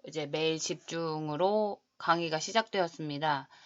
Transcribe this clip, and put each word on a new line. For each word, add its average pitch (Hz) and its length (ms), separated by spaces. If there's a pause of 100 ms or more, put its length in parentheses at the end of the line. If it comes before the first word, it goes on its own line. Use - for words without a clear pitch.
이제 151 180
매일 156 320
집중으로 165 1200 (160)
강의가 165 420
시작되었습니다. 156 1080 (160)